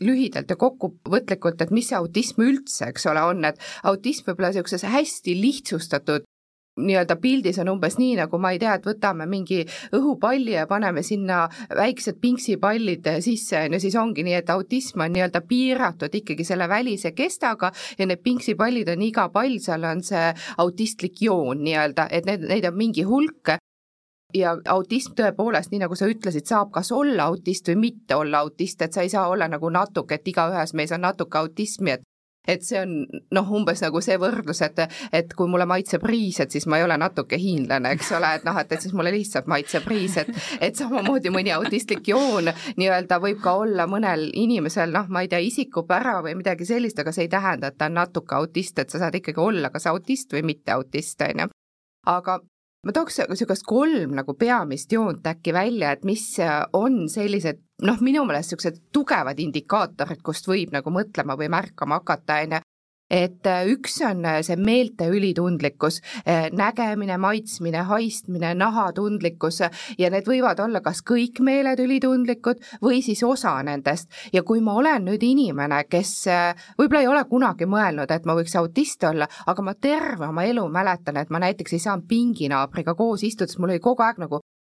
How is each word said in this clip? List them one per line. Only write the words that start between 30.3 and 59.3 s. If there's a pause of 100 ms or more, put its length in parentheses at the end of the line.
meis
on
natuke
autismi,
et, (460)
et
see
on, (360)
noh,
umbes
nagu
see
võrdlus,
et, (340)
et
kui
mulle
maitseb
riis,
et
siis
ma
ei
ole
natuke
hiinlane,
eks
ole,
et
noh,
et,
et
siis
mulle
lihtsalt
maitseb
riis,
et, (260)
et
samamoodi
mõni
autistlik
joon (260)
nii-öelda
võib
ka
olla
mõnel
inimesel,
noh,
ma
ei
tea,
isikupära (100)
või
midagi
sellist,
aga
see
ei
tähenda,
et
ta
on
natuke
autist,
et
sa
saad
ikkagi
olla
kas
autist
või
mitte
autist,
on
ju. (640)
Aga (440)
ma
tooks (180)
siukest
kolm
nagu
peamist
joont
äkki
välja,
et
mis (500)
on
sellised, (260)
noh,
minu
meelest
siuksed (100)
tugevad